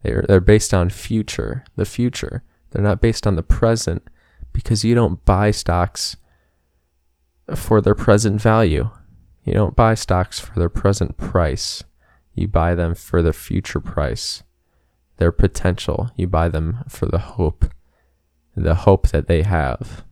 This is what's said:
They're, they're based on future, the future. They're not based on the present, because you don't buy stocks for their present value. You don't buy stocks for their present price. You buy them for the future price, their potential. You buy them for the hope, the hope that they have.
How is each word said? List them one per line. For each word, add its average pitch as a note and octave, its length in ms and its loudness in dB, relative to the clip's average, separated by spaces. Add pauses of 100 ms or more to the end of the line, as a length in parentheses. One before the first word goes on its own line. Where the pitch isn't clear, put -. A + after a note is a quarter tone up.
They're, G#2+ 240 -2
they're G2 140 4
based G#2 320 4
on F#2 180 2
future, - 720 -6 (120)
the F#2+ 80 -2
future. - 580 -4 (280)
They're G2+ 120 -2
not G2+ 180 2
based A2+ 260 0
on G2 100 2
the E2 60 -2
present, A2 600 0 (500)
because G#2+ 320 -2
you A#2 100 4
don't A2+ 300 2
buy G#2 260 4
stocks - 680 -2 (1400)
for - 260 2
their G2+ 140 2
present G#2 460 2
value. G#2+ 500 2 (540)
You - 100 -2
don't G2+ 220 0
buy A2+ 180 4
stocks - 460 -2
for - 180 -8
their E2+ 100 0
present - 480 -2
price. - 680 -2 (500)
You F2 140 -2
buy E2+ 260 2
them E2+ 200 -2
for - 280 -2
the D#2+ 100 2
future - 480 -6
price, - 600 -6 (760)
their E2+ 140 2
potential. - 840 0
You F#2 100 -2
buy E2+ 220 0
them E2 400 -4
for - 180 -4
the - 120 -2
hope, - 480 -2 (880)
the E2 180 2
hope F#2+ 340 4
that D#2+ 200 -2
they E2 140 2
have. D#2+ 680 -2